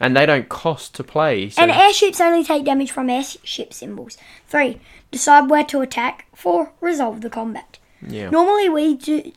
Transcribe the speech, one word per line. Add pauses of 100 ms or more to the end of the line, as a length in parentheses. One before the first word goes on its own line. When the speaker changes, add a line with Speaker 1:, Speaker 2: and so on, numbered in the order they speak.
Speaker 1:
And
they
don't
cost
to
play,
so
Speaker 2:
And
airships
only
take
damage
from
airship
symbols. (300)
Three, (300)
decide
where
to
attack.
Four,
resolve
the
combat. (280)
Speaker 1:
Yeah.
Speaker 2:
Normally
we
do